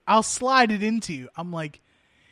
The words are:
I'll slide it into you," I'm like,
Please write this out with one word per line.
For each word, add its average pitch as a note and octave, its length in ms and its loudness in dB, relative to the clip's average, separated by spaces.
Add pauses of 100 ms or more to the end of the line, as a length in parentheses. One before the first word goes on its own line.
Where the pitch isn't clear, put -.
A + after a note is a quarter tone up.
I'll G#3+ 160 4
slide B3+ 480 2
it G3+ 100 -2
into A3 300 -2
you," B2+ 240 -10
I'm F3 160 -10
like, D#3 280 -8 (520)